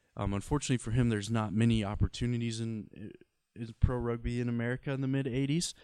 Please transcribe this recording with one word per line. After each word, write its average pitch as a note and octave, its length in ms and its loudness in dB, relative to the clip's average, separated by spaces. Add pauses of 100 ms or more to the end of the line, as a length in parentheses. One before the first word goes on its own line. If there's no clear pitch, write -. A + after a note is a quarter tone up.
(160)
um, G2 180 0
unfortunately C3 440 0
for A2+ 120 -6
him, A#2+ 200 4
there's G#2 200 0
not A2 220 0
many A2 320 4
opportunities A#2 760 -2
in, A2 520 -8 (420)
in A2+ 240 -10
pro B2+ 200 4
rugby A#2+ 420 -2
in A#2+ 80 0
America A#2+ 420 -2
in C3+ 100 -2
the C3+ 60 0
mid C3+ 220 0
eighties. C#3 560 0